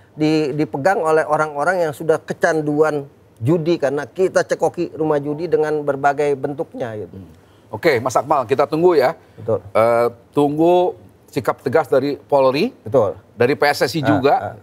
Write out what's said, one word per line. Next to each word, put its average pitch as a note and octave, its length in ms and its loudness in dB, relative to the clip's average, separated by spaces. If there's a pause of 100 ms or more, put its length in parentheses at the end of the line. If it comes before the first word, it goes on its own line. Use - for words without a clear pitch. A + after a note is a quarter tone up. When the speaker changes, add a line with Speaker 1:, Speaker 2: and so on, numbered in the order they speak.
(140)
Speaker 1:
di-, D3+ 400 0
dipegang D3+ 460 -2
oleh D#3 240 2
orang-orang D3+ 640 -2
yang D3+ 80 -4
sudah D#3+ 240 -2
kecanduan D3+ 880 0 (320)
judi D#3+ 400 0
karena C#3+ 260 -2
kita F3+ 400 0
cekoki E3+ 480 -4
rumah D#3 260 -2
judi D3 300 -6
dengan D3+ 320 0
berbagai C#3+ 560 0
bentuknya C#3 600 -8
gitu. F2+ 180 -12
Speaker 2:
Hmm. F#2 160 -18 (380)
Oke, A#2+ 320 0
Mas B2+ 160 -4
Akmal, C#3 260 0
kita C3+ 220 0
tunggu E3 320 2
ya. C#3+ 160 2 (240)
Speaker 1:
Betul. A2 260 -4
Speaker 2:
Eh, A#2 440 2 (260)
tunggu D#3+ 640 2 (320)
sikap - 320 -4
tegas C#3+ 240 0
dari C#3+ 320 0
Polri, C#3 640 0
Speaker 1:
Betul. G#2+ 320 0 (240)
Speaker 2:
dari A#2+ 160 2
P - 100 -4
S D3 220 2
S C#3 80 -4
I D#3+ 80 -2
Speaker 1:
Ah, C#3 80 -2
Speaker 2:
juga, A#2+ 240 2
Speaker 1:
ah. F3+ 300 -2